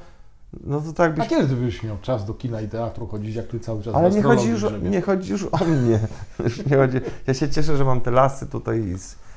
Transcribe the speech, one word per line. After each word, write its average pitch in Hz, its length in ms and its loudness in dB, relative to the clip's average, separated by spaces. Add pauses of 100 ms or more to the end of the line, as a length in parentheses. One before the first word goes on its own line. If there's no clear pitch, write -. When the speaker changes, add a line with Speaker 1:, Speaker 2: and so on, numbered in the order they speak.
(640)
Speaker 1:
no 143 160 -4
to 156 120 -8
tak 170 140 2
jakbyś 160 200 0
Speaker 2:
A - 20 -4
kiedy 269 200 2
ty 131 80 0
byś 120 260 -4
miał 107 160 -6
czas 117 260 -4
do 104 100 -8
kina 117 260 -6
i 110 80 -6
teatru 113 380 -6
chodzić, 107 300 -8
jak 117 100 -6
ty 117 140 -8
cały 107 220 -6
czas 110 120 -6
Speaker 1:
Ale 165 160 4
Speaker 2:
w 196 40 2
Speaker 1:
nie 208 80 2
chodzi 214 100 6
Speaker 2:
astrologii 214 180 4
Speaker 1:
już 214 140 -2
o, 208 60 0
Speaker 2:
grzebiesz? 202 220 -4
Speaker 1:
nie 185 80 2
chodzi 185 320 -2
już 190 200 -4
o - 120 2
mnie. 127 340 4 (240)
<laughs> - 220 -8
Już 120 220 -2
nie 139 100 4
chodzi. 131 200 4 (300)
Ja 135 80 2
się 139 140 -2
cieszę, 151 280 6
że 139 80 6
mam 127 160 4
te 123 100 2
lasy 131 360 2
tutaj - 380 -4
i 95 140 -4
z-, - 180 -16 (200)